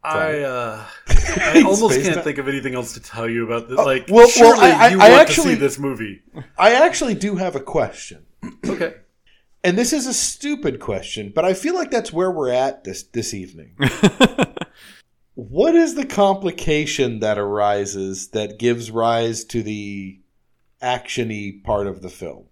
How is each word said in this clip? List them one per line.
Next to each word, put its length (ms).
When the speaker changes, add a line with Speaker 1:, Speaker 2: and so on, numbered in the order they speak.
Speaker 1:
I, 100
Speaker 2:
Sorry. 320
Speaker 1:
uh, 380
Speaker 2:
<laughs> 140
Speaker 1:
I 560
almost 280
Speaker 2:
Space 120
Speaker 1:
can't 100
Speaker 2:
Time. 80
Speaker 1:
think 140
of 100
anything 280
else 180
to 80
tell 260
you 180
about 220
this. 120
Speaker 2:
Uh, 60
Speaker 1:
Like, 220
Speaker 2:
well, 120
well, 100
Speaker 1:
surely 320
Speaker 2:
I, 140
I, 40
Speaker 1:
you 120
Speaker 2:
I 80
Speaker 1:
want 120
Speaker 2:
actually, 280
Speaker 1:
to 60
see 40
this 200
movie. 420
Speaker 2:
I 180
actually 400
do 200
have 200
a 40
question. 680
Speaker 1:
Okay. 280
Speaker 2:
And 140
this 140
is 160
a 60
stupid 680
question, 560
but 80
I 100
feel 220
like 160
that's 220
where 180
we're 200
at 340
this, 180
this 300
evening. 460
Speaker 3:
<laughs> 60
Speaker 2:
What 360
is 180
the 140
complication 1120
that 180
arises 920
that 280
gives 320
rise 560
to 160
the 580
action-y 840
part 220
of 160
the 80
film? 420